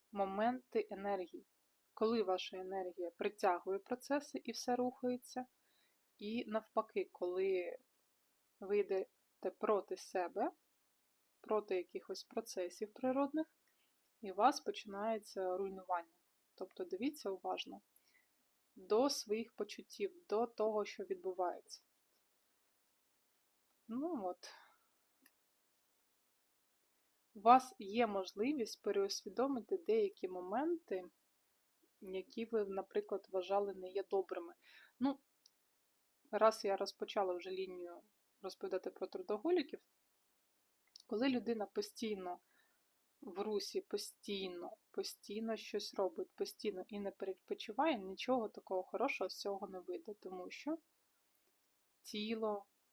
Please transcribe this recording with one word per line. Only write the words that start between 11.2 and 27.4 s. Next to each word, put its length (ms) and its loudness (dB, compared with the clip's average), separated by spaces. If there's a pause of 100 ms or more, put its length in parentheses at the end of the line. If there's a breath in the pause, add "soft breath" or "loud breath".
проти 360 0
якихось 480 -6
процесів 680 -6
природних, 540 2 (760)
і 120 -8
у 20 -8
вас 260 6
починається 960 -4
руйнування. 560 -2 (420)
Тобто 300 -6
дивіться 460 -2
уважно: 500 -4 (960 soft breath)
до 340 4
своїх 420 -2
почуттів, 760 -6
до 180 4
того, 380 2
що 200 -8
відбувається. 800 -4 (2000)
Ну 380 -2
от. 240 -6 (2750 loud breath)
У 60 -16